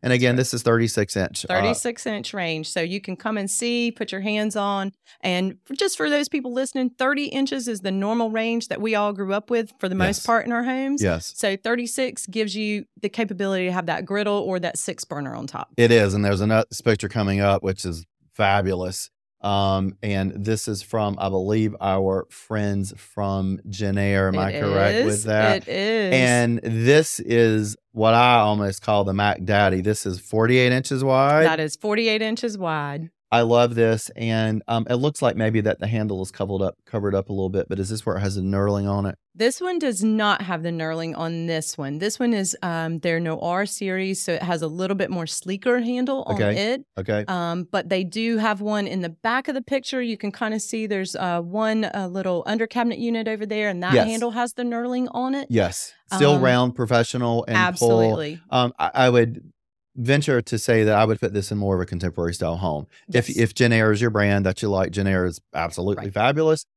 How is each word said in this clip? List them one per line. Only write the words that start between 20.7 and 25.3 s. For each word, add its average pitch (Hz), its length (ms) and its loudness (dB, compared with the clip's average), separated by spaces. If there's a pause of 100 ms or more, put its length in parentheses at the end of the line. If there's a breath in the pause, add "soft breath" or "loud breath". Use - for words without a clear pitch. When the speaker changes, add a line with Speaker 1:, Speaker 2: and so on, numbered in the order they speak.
Speaker 1:
from, 104 380 -2
I 98 80 -2
believe, 104 520 0
our 95 500 0
friends 101 680 -4
from 98 640 -4 (100)
Genair. 98 600 0
Am 95 100 0
I 95 140 0
Speaker 2:
It 95 100 -4
Speaker 1:
correct 101 420 2
with 107 100 0
Speaker 2:
is. 104 100 -4
Speaker 1:
that? 107 440 2